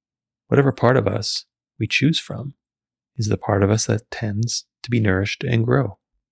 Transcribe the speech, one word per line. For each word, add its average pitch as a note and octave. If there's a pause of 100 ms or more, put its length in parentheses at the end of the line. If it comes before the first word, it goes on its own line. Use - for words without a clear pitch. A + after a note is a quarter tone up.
(480)
Whatever C3+
part B2
of A2
us - (340)
we A2+
choose D3
from - (640)
is A2
the G2+
part G#2
of G2
us G#2+
that G#2+
tends A2 (180)
to -
be A#2+
nourished G2
and A#2
grow. B2 (340)